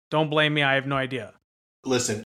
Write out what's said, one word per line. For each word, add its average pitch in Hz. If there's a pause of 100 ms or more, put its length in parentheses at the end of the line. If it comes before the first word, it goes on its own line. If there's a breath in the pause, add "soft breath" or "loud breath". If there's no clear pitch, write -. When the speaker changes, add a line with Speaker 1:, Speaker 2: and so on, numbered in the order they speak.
(120)
Speaker 1:
don't 156
blame 151
me. 151
I 135
have 135
no 139
idea. 127 (520)
Speaker 2:
Listen, 120 (100)